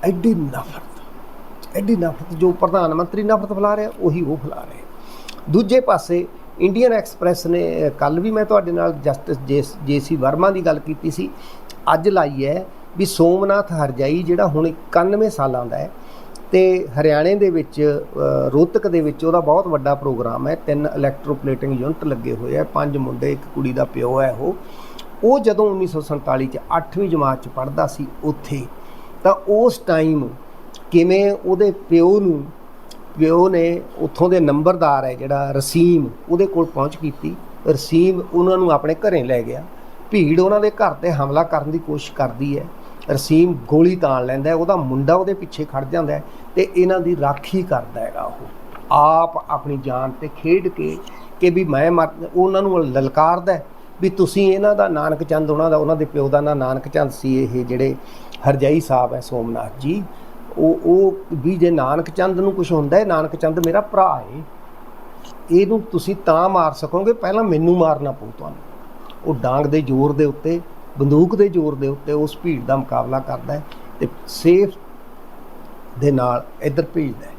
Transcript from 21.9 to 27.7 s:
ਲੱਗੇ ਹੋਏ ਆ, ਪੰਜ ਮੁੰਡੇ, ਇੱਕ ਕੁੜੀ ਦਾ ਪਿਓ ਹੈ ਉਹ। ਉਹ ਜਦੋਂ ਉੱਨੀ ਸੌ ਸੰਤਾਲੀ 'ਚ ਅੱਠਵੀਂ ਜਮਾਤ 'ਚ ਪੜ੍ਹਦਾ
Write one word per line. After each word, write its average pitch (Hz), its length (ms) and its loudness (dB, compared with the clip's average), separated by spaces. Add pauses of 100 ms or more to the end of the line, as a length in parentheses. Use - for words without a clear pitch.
ਲੱਗੇ 123 300 -4
ਹੋਏ 123 240 -4
ਆ, 156 60 0
ਪੰਜ 147 320 -2
ਮੁੰਡੇ, 131 360 -2
ਇੱਕ 139 80 -6 (140)
ਕੁੜੀ 135 180 -2
ਦਾ 127 120 0
ਪਿਓ 123 360 -2
ਹੈ 127 200 0
ਉਹ। 165 120 -2 (720)
ਉਹ 262 140 6
ਜਦੋਂ 214 320 2
ਉੱਨੀ 190 160 0
ਸੌ 151 140 -4
ਸੰਤਾਲੀ 135 460 -2
'ਚ - 120 -8 (180)
ਅੱਠਵੀਂ 175 320 -2
ਜਮਾਤ 139 340 2
'ਚ 120 60 -12
ਪੜ੍ਹਦਾ 139 380 -2